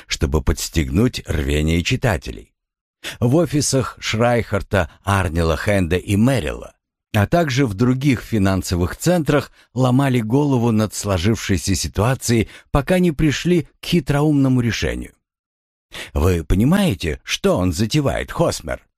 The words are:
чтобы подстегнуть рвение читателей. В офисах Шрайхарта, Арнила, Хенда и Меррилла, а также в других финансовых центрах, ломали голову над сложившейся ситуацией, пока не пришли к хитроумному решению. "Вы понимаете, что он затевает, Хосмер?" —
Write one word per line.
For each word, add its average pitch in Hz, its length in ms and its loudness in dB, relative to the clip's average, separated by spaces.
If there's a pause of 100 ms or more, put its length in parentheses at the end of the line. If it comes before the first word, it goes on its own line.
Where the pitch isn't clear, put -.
чтобы 73 360 -2
подстегнуть 80 840 -2
рвение 76 560 0
читателей. - 720 -4 (680)
В 127 160 2
офисах 143 640 -2
Шрайхарта, 107 920 -2 (140)
Арнила, 85 520 0
Хенда 92 400 0
и 98 200 -2
Меррилла, 104 580 0 (400)
а 101 120 4
также 143 400 2
в 101 80 -6
других 127 460 2
финансовых 95 760 0
центрах, 160 560 0 (200)
ломали 127 480 2
голову 120 500 2
над 107 220 0
сложившейся 98 800 -2
ситуацией, 113 720 0 (220)
пока 151 280 2
не 180 140 2
пришли 156 560 0 (120)
к - 60 -16
хитроумному 143 720 2
решению. 62 520 -4 (1000)
"Вы 82 320 2
понимаете, 117 800 2
что - 340 0
он 90 160 0
затевает, 101 600 -2
Хосмер?" — 76 500 -4 (160)